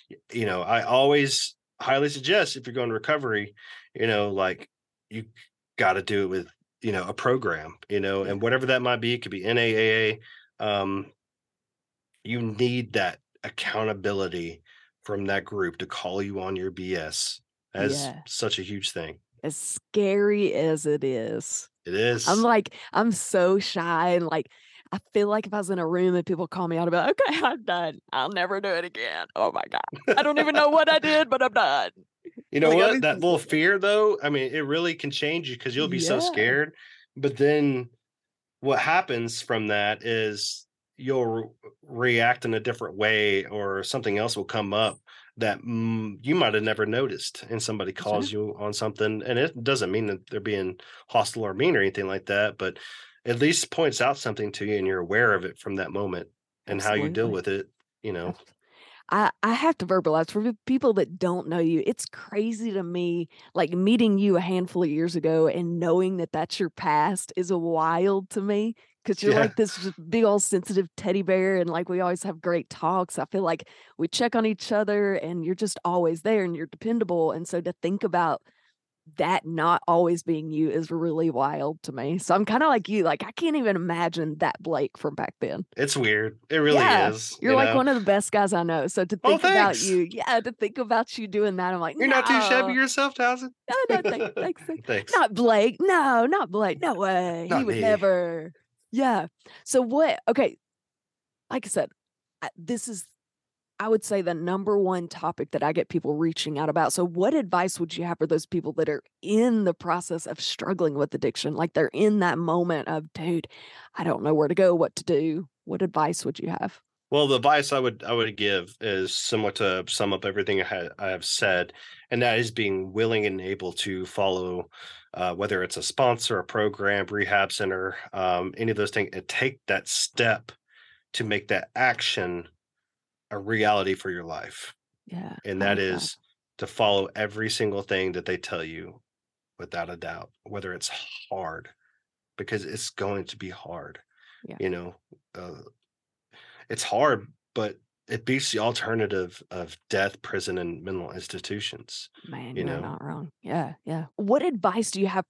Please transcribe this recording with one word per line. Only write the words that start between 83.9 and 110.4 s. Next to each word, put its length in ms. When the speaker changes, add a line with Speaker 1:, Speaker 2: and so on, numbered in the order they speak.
Speaker 2:
that 220
Blake 360
from 180
back 260
then. 240
Speaker 1:
It's 180
weird. 440
It 80
really 260
Speaker 2:
Yeah. 260
Speaker 1:
is, 320
Speaker 2:
You're, 100
Speaker 1:
you 60
Speaker 2:
like, 80
Speaker 1:
know? 120
Speaker 2:
one 100
of 80
the 60
best 300
guys 220
I 100
know. 240
So 180
to 180
Speaker 1:
Oh, 60
Speaker 2:
think 140
about 100
Speaker 1:
thanks. 60
Speaker 2:
you, 300
yeah, 300
to 120
think 240
about 400
you 100
doing 300
that, 160
I'm 80
like, 180
Speaker 1:
You're 100
not 160
too 160
shabby 320
Speaker 2:
"No." 20
Speaker 1:
yourself, 400
Townsend. 380
Speaker 2:
No, 80
no, 120
thank, 160
thanks, 260
thanks. 180
Speaker 1:
<laughs> 40
Thanks. 280
Speaker 2:
Not 180
Blake. 460
No, 480
not 240
Blake. 300
No 140
way. 520
He 40
Speaker 1:
Not 140
Speaker 2:
would 100
Speaker 1:
me. 60
Speaker 2:
never. 720
Yeah. 360
So 160
what, 460
okay, 300
like 160
I 40
said, 200
I, 160
this 300
is, 180
I 100
would 140
say, 180
the 140
number 420
one 300
topic 440
that 120
I 100
get 160
people 260
reaching 440
out 100
about. 240
So 120
what 280
advice 460
would 180
you 80
have 140
for 80
those 180
people 280
that 160
are 140
in 440
the 80
process 540
of 140